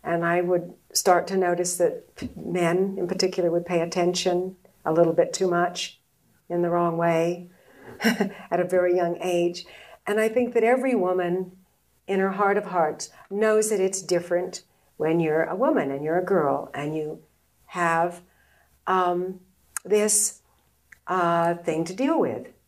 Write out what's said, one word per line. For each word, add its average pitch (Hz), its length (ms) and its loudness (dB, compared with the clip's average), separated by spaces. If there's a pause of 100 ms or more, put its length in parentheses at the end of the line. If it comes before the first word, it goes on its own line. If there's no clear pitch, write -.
and 170 200 -2
I 175 180 2
would 175 320 0 (200)
start 175 340 4
to 190 100 -2
notice 175 400 0
that - 380 -2
p-, - 200 -10
men 175 640 0
in 185 100 -4
particular 185 420 0
would 170 160 0
pay 170 160 0
attention 180 720 0 (300)
a 160 80 0
little 170 200 4
bit 170 200 2
too 190 160 0
much 175 500 -2 (500)
in 175 120 -2
the 175 80 0
wrong 170 280 0
way 170 520 0 (240)
<laughs> - 280 -20
at - 580 -2
a 180 40 0
very 180 320 2
young 170 260 0
age. 175 440 -2 (400)
And 208 140 0
I 220 100 2
think 240 240 0
that 226 100 2
every 254 300 2
woman 185 600 0 (540)
in 196 120 0
her 190 140 0
heart 202 240 2
of 202 80 -2
hearts 175 440 -2 (220)
knows 214 380 2
that 208 100 0
it's 190 220 0
different 175 600 -2 (340)
when 160 220 0
you're 156 260 2
a 165 100 -6
woman 220 340 0
and 139 140 -6
you're 160 160 0
a 185 60 -2
girl 151 480 0
and 147 220 -6
you 156 260 -8 (460)
have 175 540 0 (680)
um, 185 520 0 (460)
this, 214 560 0 (680)
uh, 170 480 2
thing 165 300 -2
to 175 80 -10
deal 277 260 0
with. 113 280 -2 (200)